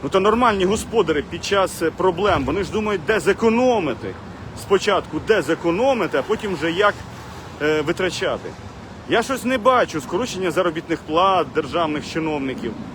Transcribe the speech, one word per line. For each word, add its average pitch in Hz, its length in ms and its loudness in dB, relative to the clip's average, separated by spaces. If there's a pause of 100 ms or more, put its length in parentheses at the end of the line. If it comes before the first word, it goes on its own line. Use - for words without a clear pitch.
Ну, 139 40 -6
то 190 120 4
нормальні 214 440 4
господарі 185 640 2
під 170 140 -8
час, 196 380 2
е, 160 80 2
проблем, 175 540 2
вони 165 200 0
ж 147 80 -6
думають, 214 340 0
де 214 140 2
зекономити 196 920 2 (460)
спочатку, 185 680 0
де 208 160 4
зекономити, 170 760 2
а 131 40 2
потім 202 320 -2
вже 165 180 -2
як, 202 220 4 (680)
е, 151 180 2
витрачати. 151 720 -2 (580)
Я 196 140 4
щось 233 220 -4
не 254 140 0
бачу: 214 420 4
скорочення 185 500 -4
заробітних 165 480 0
плат 175 560 2
державних 151 580 -2
чиновників. 135 600 -4 (220)